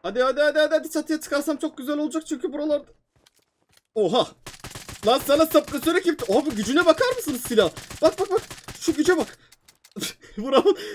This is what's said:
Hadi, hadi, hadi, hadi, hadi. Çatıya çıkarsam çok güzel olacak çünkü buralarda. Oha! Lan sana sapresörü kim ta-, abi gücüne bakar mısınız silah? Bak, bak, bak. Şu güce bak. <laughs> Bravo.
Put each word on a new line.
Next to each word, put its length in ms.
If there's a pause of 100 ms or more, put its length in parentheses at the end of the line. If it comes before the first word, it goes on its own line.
Hadi, 200
hadi, 180
hadi, 180
hadi, 160
hadi. 160
Çatıya 300
çıkarsam 360
çok 220
güzel 200
olacak 280
çünkü 260
buralarda. 340 (1080)
Oha! 320 (800)
Lan 200
sana 200
sapresörü 560
kim 140
ta-, 220
abi 120
gücüne 360
bakar 300
mısınız 240
silah? 300 (320)
Bak, 180
bak, 100
bak. 120 (380)
Şu 140
güce 220
bak. 220 (580)
<laughs> 420
Bravo. 360 (200)